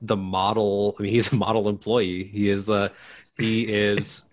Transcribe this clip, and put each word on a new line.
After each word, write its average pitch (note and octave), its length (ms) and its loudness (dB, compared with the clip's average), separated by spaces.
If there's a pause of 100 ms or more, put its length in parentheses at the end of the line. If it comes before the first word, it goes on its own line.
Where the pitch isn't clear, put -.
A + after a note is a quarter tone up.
the A2 160 -2
model. G2+ 840 0
I G#2 40 -4
mean, G2+ 100 -2
he's A#2 180 2
a C#3 40 0
model G#2+ 340 2
employee. G2 560 -2
He G2+ 240 0
is G2 200 0
a, G2+ 220 2 (460)
he A2 340 0
is G#2 600 0